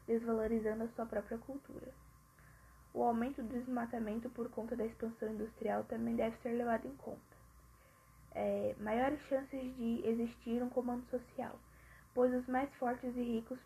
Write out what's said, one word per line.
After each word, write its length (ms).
desvalorizando 800
a 40
sua 180
própria 320
cultura. 500
O 120
aumento 360
do 80
desmatamento 840
por 200
conta 240
da 100
expansão 480
industrial 520
também 320
deve 220
ser 120
levado 380
em 80
conta. 240
É, 480
maiores 480
chances 480
de 280
existir 560
um 80
comando 400
social, 480
pois 220
os 140
mais 260
fortes 420
e 60
ricos 440